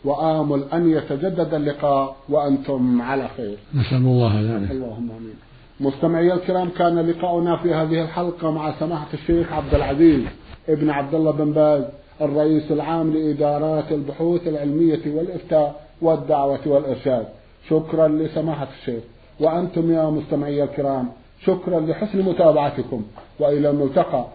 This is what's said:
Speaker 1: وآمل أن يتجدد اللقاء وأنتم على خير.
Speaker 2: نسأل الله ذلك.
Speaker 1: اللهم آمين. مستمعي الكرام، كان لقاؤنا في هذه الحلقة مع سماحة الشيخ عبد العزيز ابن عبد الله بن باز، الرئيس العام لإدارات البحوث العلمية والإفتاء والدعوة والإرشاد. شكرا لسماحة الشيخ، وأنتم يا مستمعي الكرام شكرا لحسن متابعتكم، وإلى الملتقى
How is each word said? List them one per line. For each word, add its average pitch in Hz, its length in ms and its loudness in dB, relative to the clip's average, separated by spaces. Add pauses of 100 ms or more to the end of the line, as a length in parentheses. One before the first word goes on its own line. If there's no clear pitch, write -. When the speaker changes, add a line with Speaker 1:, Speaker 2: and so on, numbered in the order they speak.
Speaker 1:
وآمل 147 600 0 (100)
أن 170 180 2
يتجدد 160 600 -2
اللقاء 143 640 0 (140)
وأنتم 135 720 0
على 127 260 -4 (100)
خير. 104 200 -8 (180)
Speaker 2:
نسأل 131 220 0
الله 123 440 4
ذلك. 107 300 -2
Speaker 1:
اللهم 120 400 -8
آمين. 110 220 -14 (460)
مستمعي 165 540 2
الكرام، 180 360 0
كان 170 300 2
لقاؤنا 170 580 0
في 170 160 0
هذه 160 300 0
الحلقة 170 480 -4
مع 156 280 -4
سماحة 156 340 -4
الشيخ 165 400 0
عبد 143 220 0
العزيز 143 460 4 (480)
ابن 151 200 2
عبد 139 260 -2
الله 160 160 2
بن 151 200 0
باز، 151 320 4 (380)
الرئيس 151 500 2
العام 156 420 0
لإدارات 151 800 0
البحوث 165 560 -2
العلمية 151 580 0
والإفتاء 156 840 -2 (140)
والدعوة 143 680 0
والإرشاد. 135 600 0 (420)
شكرا 160 380 2
لسماحة 156 600 -2 (120)
الشيخ، 117 240 -8 (360)
وأنتم 165 520 0
يا 160 180 2
مستمعي 143 540 -2
الكرام 135 460 -4 (360)
شكرا 180 340 0
لحسن 190 420 -2
متابعتكم، 151 840 2 (360)
وإلى 147 300 2
الملتقى 139 640 0